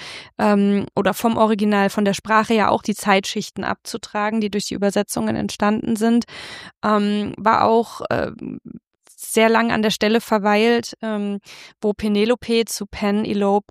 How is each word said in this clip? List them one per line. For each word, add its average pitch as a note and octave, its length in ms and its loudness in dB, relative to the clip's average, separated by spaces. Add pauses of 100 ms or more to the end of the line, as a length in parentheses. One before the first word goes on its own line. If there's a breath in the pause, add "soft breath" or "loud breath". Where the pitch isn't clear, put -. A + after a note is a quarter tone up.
(380 loud breath)
ähm, G3+ 480 2 (100)
oder G3 180 2
vom A3+ 220 0
Original, G#3 540 2
von G#3 160 0
der G3 80 2
Sprache A3 400 0
ja G3+ 160 4
auch - 120 2
die G3+ 140 -4
Zeitschichten G3 720 -2
abzutragen, G#3+ 720 -4
die G#3+ 100 0
durch G3 160 -4
die - 100 -6
Übersetzungen G3+ 600 -2
entstanden G#3+ 640 -2
sind. A#3 260 2 (640 loud breath)
Ähm, G#3 520 0
war A3 280 2
auch, A3+ 340 2 (100)
ähm, - 500 -4 (600)
sehr A3+ 300 2
lang A3+ 240 2
an A3 80 0
der G#3+ 100 2
Stelle A3 300 0
verweilt, A3 800 0
ähm, G#3 380 -4 (420 loud breath)
wo G#3 100 0
Penelope A3+ 720 0
zu G#3+ 220 -8
Penelope G3+ 840 0